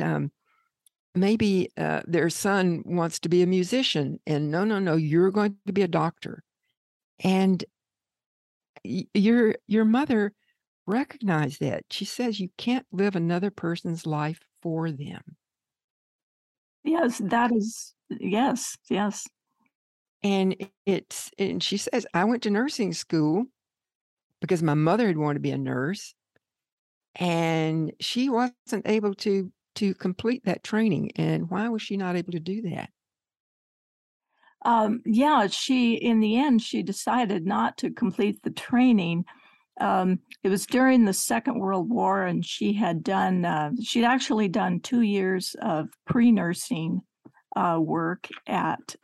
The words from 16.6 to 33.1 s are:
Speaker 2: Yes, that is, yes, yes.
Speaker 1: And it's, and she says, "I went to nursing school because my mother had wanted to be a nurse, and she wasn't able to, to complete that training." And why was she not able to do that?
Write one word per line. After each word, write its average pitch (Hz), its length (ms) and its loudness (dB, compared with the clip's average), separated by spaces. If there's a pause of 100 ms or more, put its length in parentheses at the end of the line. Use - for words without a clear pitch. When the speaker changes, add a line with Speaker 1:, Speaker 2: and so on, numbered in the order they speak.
Speaker 2:
Yes, 302 360 0
that 233 340 0
is, 220 420 -4 (140)
yes, 233 680 -2 (140)
yes. 202 380 -2 (960)
Speaker 1:
And 190 320 2 (300)
it's, - 520 -4
and 180 240 -2
she - 140 -2
says, - 280 -2 (100)
"I 175 100 2
went 240 180 0
to 214 80 -2
nursing 208 420 -2
school 160 520 0 (960)
because 165 200 0
my 156 140 2
mother 170 320 4
had 170 120 0
wanted 147 160 0
to 147 60 -4
be 143 120 -2
a 135 60 -4
nurse, 135 560 -4 (1000)
and 160 840 0
she 254 300 -2
wasn't 240 580 -4
able 214 280 0
to, 196 380 -2 (220)
to 196 200 0
complete 220 500 -4
that - 180 -2
training." 214 540 0
And 160 340 -2
why 196 180 -4
was 226 140 -4
she 202 140 -6
not 185 200 -4
able 175 160 -6
to 170 80 -4
do 190 220 -6
that? - 280 -8 (1700)